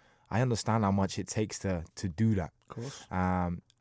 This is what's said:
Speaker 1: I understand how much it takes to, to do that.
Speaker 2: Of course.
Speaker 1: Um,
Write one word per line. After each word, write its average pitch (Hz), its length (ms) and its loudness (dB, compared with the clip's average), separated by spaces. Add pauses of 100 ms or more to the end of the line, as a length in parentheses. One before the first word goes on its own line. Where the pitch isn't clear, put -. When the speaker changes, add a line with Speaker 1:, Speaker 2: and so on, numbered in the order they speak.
(320)
Speaker 1:
I 113 100 2
understand 113 440 2
how 98 60 4
much 98 280 2
it 92 80 -6
takes - 320 -2
to, 90 240 -2 (140)
to 101 100 -4
do 110 280 4
that. 82 160 -2 (180)
Speaker 2:
Of - 80 -16
course. 127 340 -10
Speaker 1:
Um, 90 500 0 (200)